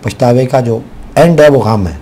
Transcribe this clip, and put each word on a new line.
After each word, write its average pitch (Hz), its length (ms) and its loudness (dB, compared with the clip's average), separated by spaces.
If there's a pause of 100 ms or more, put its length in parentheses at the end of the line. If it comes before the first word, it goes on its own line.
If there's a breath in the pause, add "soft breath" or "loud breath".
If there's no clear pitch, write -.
पछतावे 123 440 -2
का 131 140 0
जो 117 220 -4 (340)
end 160 240 4
है 151 80 6
वो 135 120 2
गम 104 260 -2
है 76 140 -10